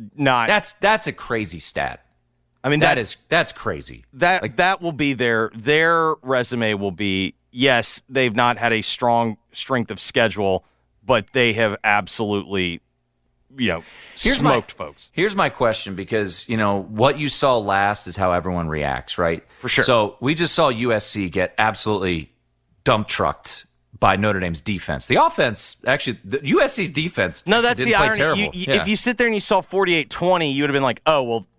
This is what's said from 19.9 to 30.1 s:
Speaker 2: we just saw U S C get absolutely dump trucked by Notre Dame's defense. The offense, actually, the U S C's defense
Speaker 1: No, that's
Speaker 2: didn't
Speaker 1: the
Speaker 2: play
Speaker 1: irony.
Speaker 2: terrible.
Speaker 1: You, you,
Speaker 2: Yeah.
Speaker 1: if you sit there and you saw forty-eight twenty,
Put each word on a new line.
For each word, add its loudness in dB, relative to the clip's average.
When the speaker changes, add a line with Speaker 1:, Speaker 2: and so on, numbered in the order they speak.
Speaker 2:
we 0
just 0
saw 4
U 0
S 0
C -4
get -2
absolutely 0
dump 2
trucked -4
by 4
Notre 2
Dame's -4
defense. -4
The 2
offense, 0
actually, 0
the -6
U 2
S 0
C's -4
defense -4
Speaker 1:
No, 4
that's 2
Speaker 2:
didn't 0
Speaker 1:
the 4
Speaker 2:
play 4
Speaker 1:
irony. 0
Speaker 2:
terrible. 2
Speaker 1:
You, -2
you, -6
Speaker 2:
Yeah. 2
Speaker 1:
if -4
you 2
sit 0
there 2
and 0
you -2
saw 2
forty-eight 0
twenty, 0